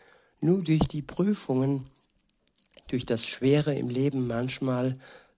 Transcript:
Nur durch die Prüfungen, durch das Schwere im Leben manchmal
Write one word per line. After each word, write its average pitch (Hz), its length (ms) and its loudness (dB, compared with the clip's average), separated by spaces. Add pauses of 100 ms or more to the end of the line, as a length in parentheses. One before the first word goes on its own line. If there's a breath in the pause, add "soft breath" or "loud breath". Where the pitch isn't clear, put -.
(400 soft breath)
Nur 180 220 4
durch 151 240 4
die 147 160 -6
Prüfungen, 135 880 0 (960)
durch 127 180 -4
das - 220 -2
Schwere 143 480 2
im 123 140 -2
Leben 131 400 0
manchmal 127 680 -2 (400 loud breath)